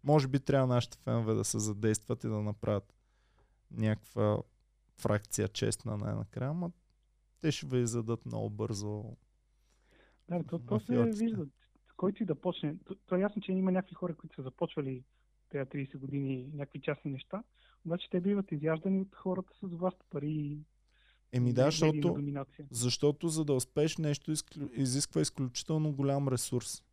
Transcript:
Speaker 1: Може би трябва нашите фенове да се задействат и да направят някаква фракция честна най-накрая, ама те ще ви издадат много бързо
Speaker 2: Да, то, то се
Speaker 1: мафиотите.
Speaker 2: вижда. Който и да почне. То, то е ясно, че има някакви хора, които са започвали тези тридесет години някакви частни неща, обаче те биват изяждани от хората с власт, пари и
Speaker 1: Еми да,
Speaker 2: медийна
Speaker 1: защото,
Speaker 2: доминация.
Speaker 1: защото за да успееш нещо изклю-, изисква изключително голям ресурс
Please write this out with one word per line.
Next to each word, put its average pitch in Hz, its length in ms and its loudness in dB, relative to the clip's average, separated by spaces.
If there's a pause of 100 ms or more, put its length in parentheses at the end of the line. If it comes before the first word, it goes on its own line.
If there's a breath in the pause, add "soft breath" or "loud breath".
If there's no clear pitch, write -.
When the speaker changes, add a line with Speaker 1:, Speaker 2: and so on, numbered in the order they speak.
Speaker 1:
Може 143 240 6
би 131 120 2
трябва 135 260 4
нашите 120 320 2
фенове 113 360 0
да 107 100 2
се - 140 -2
задействат 107 680 0
и 120 40 -2
да 107 140 -2
направят 104 520 -2 (760)
някаква 107 680 0 (600)
фракция 104 500 0
честна 110 480 -2
най-накрая, 107 540 -4
ама 175 200 -4 (720)
те 160 100 2
ще - 160 -4
ви 127 120 0
издадат 117 480 0
много 110 240 -4
бързо 104 540 -4 (1300 soft breath)
Speaker 2:
Да, 175 140 -2
то, 170 140 -6
то 180 220 0
се 233 120 -2
Speaker 1:
мафиотите. 233 320 4
Speaker 2:
вижда. 214 220 -2 (500)
Който 208 260 0
и 208 40 0
да 165 80 0
почне. 156 400 -2 (100)
То, - 100 -12 (120)
то 185 100 0
е 180 40 2
ясно, 202 220 -2
че 190 100 -4
има 190 200 2
някакви 185 220 -2
хора, 170 200 -6
които - 220 -18
са 143 60 -10
започвали 135 600 -4 (440)
тези 135 220 -6
тридесет 139 300 -8
години 135 540 -4
някакви 143 260 -10
частни 147 300 -4
неща, 139 320 -8 (440 soft breath)
обаче 170 240 -4
те 185 100 0
биват 196 320 0
изяждани 160 480 0
от 196 140 -8
хората 185 380 -6 (100)
с 185 120 -8
власт, 180 220 -2 (140)
пари 147 200 -4
и 147 280 -4 (760 soft breath)
Speaker 1:
Еми 123 200 4
да, 120 100 4
Speaker 2:
медийна 143 80 8
Speaker 1:
защото, 156 440 4
Speaker 2:
доминация. 143 560 -6
Speaker 1:
защото 131 580 2
за 160 160 2
да 147 80 2
успееш 147 440 2
нещо 151 340 0
изклю-, 151 420 -4
изисква 135 480 0
изключително 151 720 0
голям 139 360 2
ресурс - 540 -2 (100)